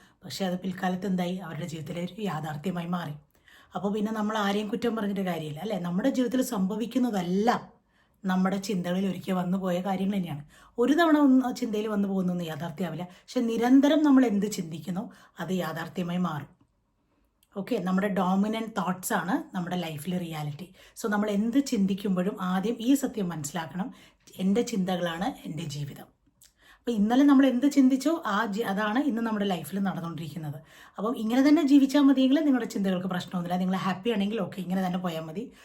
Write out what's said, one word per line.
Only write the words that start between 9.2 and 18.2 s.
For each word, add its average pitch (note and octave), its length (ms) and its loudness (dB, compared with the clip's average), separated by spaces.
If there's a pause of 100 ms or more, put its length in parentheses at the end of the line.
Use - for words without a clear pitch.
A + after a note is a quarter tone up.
വന്നു F3+ 240 0
പോയ F#3 240 -2
കാര്യങ്ങൾ G3 340 -2
തന്നെയാണ്. D#3+ 280 -6 (340)
ഒരു A#3+ 160 4
തവണ D#4 240 4
ഒന്ന് C4 380 4
ചിന്തയിൽ A3 320 -4
വന്നു G3+ 200 0
പോകുന്നൊന്നും F3+ 380 -2
യാഥാർത്ഥ്യമാവില്ല, D#3+ 580 -6
പക്ഷെ - 380 -6
നിരന്തരം C4 640 4
നമ്മൾ C4 220 8
എന്ത് G3+ 200 2
ചിന്തിക്കുന്നോ F3 640 -6 (300)
അത് E3 100 -6
യാഥാർത്ഥ്യമായി E3+ 680 -4
മാറും. D#3+ 300 -2 (1120)
ഓക്കെ, G3+ 260 -2
നമ്മുടെ F#3+ 240 0
ഡോമിനന്റ് G3 600 0